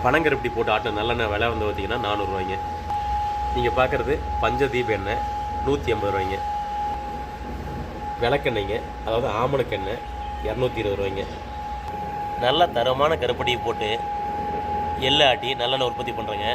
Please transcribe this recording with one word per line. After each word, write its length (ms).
பனங்கருப்பட்டி 520
போட்டு 200
ஆட்டின 240
நல்லெண்ணெய் 340
விலை 200
வந்து 140
பாத்தீங்கன்னா 380
நானூறு 260
ரூபாய்ங்க. 260
நீங்க 240
பார்க்கறது 360
பஞ்சதீப 540
எண்ணெய் 240
நூத்தி 280
எண்பது 200
ரூபாய்ங்க. 240
விளக்கெண்ணெய்ங்க, 560
அதாவது 240
ஆமணக்கு 360
எண்ணெய் 220
இருநூத்தி 340
இருபது 180
ரூபாய்ங்க. 240
நல்ல 320
தரமான 320
கருப்பட்டியை 460
போட்டு 240
எள்ளு 200
ஆட்டி 200
நல்லெண்ணெய் 300
உற்பத்தி 240
பண்றேங்க. 400